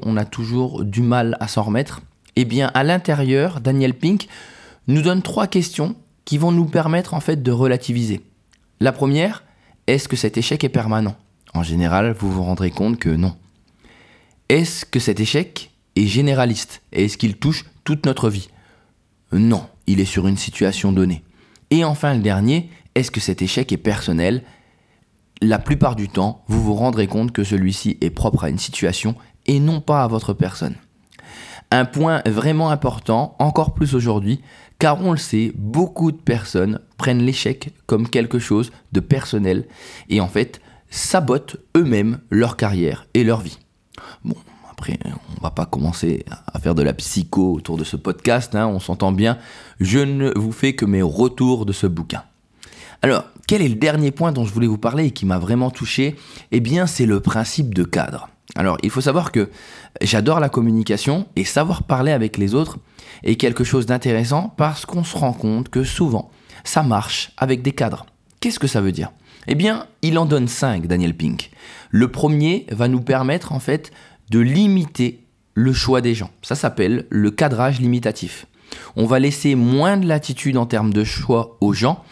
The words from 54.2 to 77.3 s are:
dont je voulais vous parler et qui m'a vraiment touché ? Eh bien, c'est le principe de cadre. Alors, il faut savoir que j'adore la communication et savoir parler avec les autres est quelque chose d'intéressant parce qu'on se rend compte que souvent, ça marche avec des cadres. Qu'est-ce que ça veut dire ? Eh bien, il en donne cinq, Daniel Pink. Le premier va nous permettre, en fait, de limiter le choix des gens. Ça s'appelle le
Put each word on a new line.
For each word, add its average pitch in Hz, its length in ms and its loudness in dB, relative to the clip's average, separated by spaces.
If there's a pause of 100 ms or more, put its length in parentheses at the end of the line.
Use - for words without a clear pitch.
dont 123 140 0
je 101 80 -4
voulais 117 140 2
vous 107 120 0
parler 131 260 0
et 131 60 2
qui - 160 -4
m'a 90 100 2
vraiment 120 320 0
touché ? 135 460 -4 (360)
Eh 117 80 4
bien, 160 280 0
c'est 127 180 0
le 101 140 2
principe 113 560 -2
de 87 80 2
cadre. - 460 -4 (260)
Alors, 90 260 0
il 101 80 0
faut 131 100 -4
savoir 147 320 0
que 107 200 0 (500)
j'adore 117 380 2
la 143 100 2
communication 113 840 0
et 95 100 -2
savoir 160 380 0
parler 135 280 2
avec 110 260 0
les 101 180 0
autres 156 240 -2 (440)
est 110 120 2
quelque 120 280 0
chose 120 220 2
d'intéressant 123 720 0
parce 151 300 -2
qu'on 175 160 -2
se - 120 -8
rend 135 180 0
compte 113 360 -2
que 127 140 0
souvent, 127 480 0 (320)
ça - 180 0
marche 110 560 0
avec 131 240 0
des 135 120 0
cadres. - 340 -4 (320)
Qu'est-ce 233 200 -4
que 143 80 0
ça 113 140 2
veut 95 100 2
dire ? 95 200 -4 (360)
Eh 127 80 0
bien, 214 300 0 (160)
il 160 160 2
en 165 80 4
donne 139 220 2
cinq, 107 400 -2
Daniel 87 280 0
Pink. - 360 -4 (400)
Le 123 200 4
premier 151 600 0
va 120 160 0
nous 127 140 2
permettre, 131 520 -2
en 131 60 -4
fait, 156 320 -4 (380)
de 113 100 4
limiter 151 840 2 (280)
le 123 180 4
choix 127 300 2
des 117 140 2
gens. 101 160 -8 (100)
Ça - 140 -4
s'appelle 120 540 0
le 104 220 2